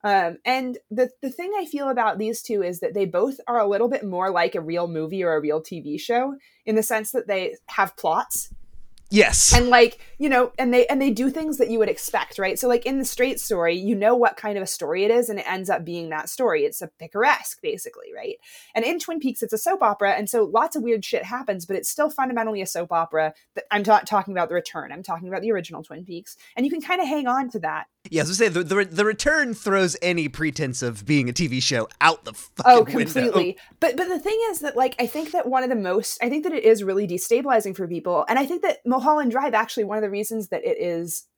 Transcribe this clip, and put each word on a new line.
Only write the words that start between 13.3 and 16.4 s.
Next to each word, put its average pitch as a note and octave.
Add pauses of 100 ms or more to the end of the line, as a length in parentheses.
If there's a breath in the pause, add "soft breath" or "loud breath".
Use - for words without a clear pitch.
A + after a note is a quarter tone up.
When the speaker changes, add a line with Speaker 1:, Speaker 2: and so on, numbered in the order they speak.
Speaker 1:
Story, E3+
you G3+
know G#3
what A#3
kind G#3
of F#3+
a F#3
story E3+
it G#3
is, A#3
and G#3
it -
ends F#3+
up F3
being E3+
that D#3
story. F3